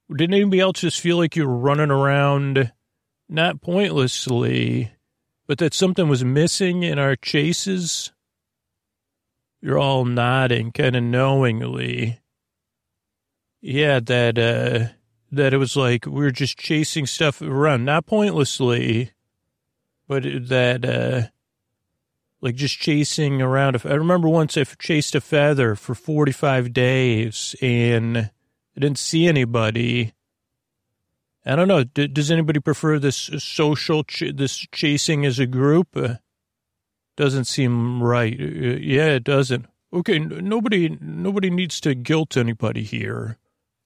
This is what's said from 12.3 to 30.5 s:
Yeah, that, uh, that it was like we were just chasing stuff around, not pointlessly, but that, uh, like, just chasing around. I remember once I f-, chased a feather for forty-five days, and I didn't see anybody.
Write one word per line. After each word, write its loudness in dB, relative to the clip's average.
Yeah, 2
that, 2
uh, 0
that 2
it 4
was 0
like 2
we -4
were 2
just -4
chasing -2
stuff -2
around, 0
not 0
pointlessly, 0
but -2
that, 0
uh, -2
like, -4
just -4
chasing 0
around. 2
I -2
remember 2
once 2
I 2
f-, -4
chased -2
a 2
feather 2
for -10
forty-five 0
days, 0
and 2
I -10
didn't 0
see 2
anybody. 0